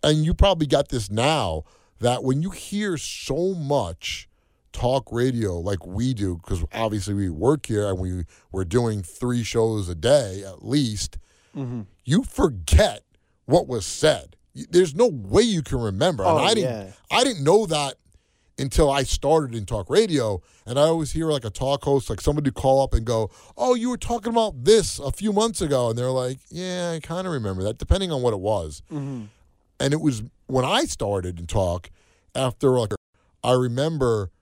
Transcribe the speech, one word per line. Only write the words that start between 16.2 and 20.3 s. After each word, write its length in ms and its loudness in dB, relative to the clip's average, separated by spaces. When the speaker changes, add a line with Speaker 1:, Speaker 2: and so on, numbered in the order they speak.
Speaker 1:
And 160 4
Speaker 2:
Oh, 20 2
Speaker 1:
I 120 2
didn't, 160 0
Speaker 2:
yeah. 40 -20
Speaker 1:
I 140 4
didn't 180 -2
know 220 6
that 300 -4
until 320 2
I 140 2
started 500 2
in 120 -6
talk 240 -6
radio. 520 2